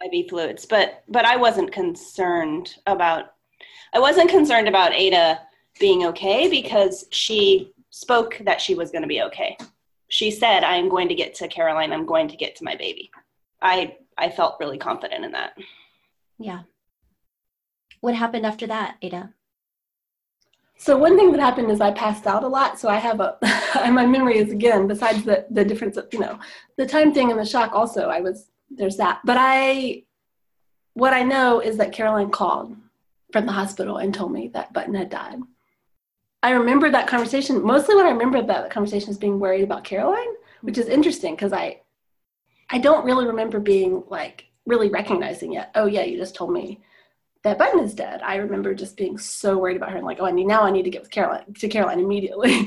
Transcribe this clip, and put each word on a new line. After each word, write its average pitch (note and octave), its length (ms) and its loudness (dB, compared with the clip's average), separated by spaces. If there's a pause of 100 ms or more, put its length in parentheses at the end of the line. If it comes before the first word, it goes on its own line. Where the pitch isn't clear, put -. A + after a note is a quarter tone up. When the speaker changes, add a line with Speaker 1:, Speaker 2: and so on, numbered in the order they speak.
Speaker 1:
I F#3+ 60 -10
V F3 180 -4
fluids. E3 380 -6
But, - 420 0
but A3+ 180 0
I A#3+ 120 4
wasn't G#3+ 340 2
concerned F3 1040 -4 (100)
about, F3 480 0 (600)
I A#3 60 4
wasn't D#4 300 6
concerned D4 380 4
about F#3 260 4
Ada E3+ 460 4 (400)
being F#3 280 2
okay G3 420 0
because G#3+ 640 0
she G3 600 2 (180)
spoke A3+ 560 -2
that F#3 160 0
she F#3+ 140 -2
was E3 160 -8
gonna D#3 160 -6
be B2 160 -2
okay. - 340 -6 (520)
She G#3+ 220 -2
said, G#3+ 320 2
"I F3 140 2
am F3 120 0
going F3+ 200 0
to - 60 -2
get - 200 -6
to F3 120 -10
Caroline. D#3+ 440 -2
I'm D#3+ 140 -6
going D#3+ 240 2
to - 80 -18
get - 200 -8
to - 60 -16
my - 120 -8
baby." - 360 -12 (500)
I, F#3 360 0 (200)
I E3+ 120 0
felt E3+ 300 -2
really D3 180 -8
confident - 480 -8
in - 80 -12
that. - 200 -8 (880)
Speaker 2:
Yeah. F#3 220 -12 (1400)
What A#3+ 140 -2
happened A3+ 300 -4
after A3 220 -6
that, A3 340 -6
Ada? F3+ 320 -12 (1400)
Speaker 3:
So C#4 200 4
one E4+ 200 6
thing F#4+ 140 8
that C#4+ 100 2
happened B3 300 2
is G#3 100 2
I G3+ 100 4
passed G#3+ 360 -4
out G#3 160 0
a C4 40 -2
lot. C4 320 0
So A#3+ 80 -2
I G#3 100 2
have A3 220 -2
a, F#3 200 -2
<laughs> - 360 0 (160)
my B3 140 4
memory B3+ 320 4
is, G#3 140 2
again, G#3 360 2
besides G#3 360 0
the, G3+ 260 0
the G#3+ 160 2
difference G#3 320 -4
of, - 160 -10
you A3+ 60 -6
know, - 200 -6 (380)
the C4 80 0
time D4+ 280 4
thing B3+ 180 2
and A3 80 0
the G#3+ 60 -2
shock A3 280 -2
also, A3 360 0
I D#3+ 120 -2
was, F#3 300 -8 (180)
there's G3 280 -6
that. G#3 280 0
But B3 140 2
I, C4 640 2 (880)
what C4 200 4
I B3+ 100 2
know B3+ 360 4
is A3 180 -4
that G3+ 160 0
Caroline G#3+ 360 0
called - 460 -2 (580)
from G#3+ 120 0
the G3+ 60 -4
hospital G3 460 -4
and G3 160 -2
told F3+ 180 -6
me - 180 -8
that - 220 -10
Button - 220 -6
had F#3+ 160 -4
died. - 300 -12 (1040)
I B3 80 4
remember B3+ 400 2
that B3+ 160 2
conversation. B3 580 -2
Mostly D4 300 4
what F#4+ 100 8
I D#4+ 60 4
remember B3 260 0
about A#3 260 0
that - 80 -10
conversation G#3 380 -4
is G3 80 -8
being G3+ 220 -2
worried F#3+ 240 0
about G3 200 -6
Caroline, G4 520 -2 (260)
which G#3+ 160 -8
is A3+ 100 -2
interesting D4+ 480 0
'cause G3+ 160 -4
I, - 300 -6 (880)
I B3+ 80 -2
don't C#4+ 280 4
really B3+ 200 2
remember A3 340 -4
being, F#3+ 480 2
like, - 380 -12 (220)
really A3+ 220 2
recognizing F3+ 640 -4
it. - 200 -8
"Oh, G#3+ 140 2
yeah, G3+ 160 0
you F3 140 -6
just - 180 -8
told F3 180 -4
me - 260 -6 (640)
that G#3 140 0
Button F#4 220 4
is G#3+ 160 -4
dead." - 260 -10
I G3 140 -4
remember G3 400 -4
just G3 220 -14
being G3 200 -6
so G3 400 -2
worried F#3 200 -2
about F#3 140 -8
her F#3 60 -8
and E3+ 80 -8
like, - 160 -8
"Oh, F#3+ 40 -2
I F#3 60 -2
need, F3+ 140 0
now G#3+ 160 2
I G3+ 100 4
need F#3+ 120 0
to F3+ 80 -4
get - 100 -12
with - 100 -20
Caroline, - 440 -4
to A3 120 -6
Caroline G3 320 0
immediately." G3+ 680 0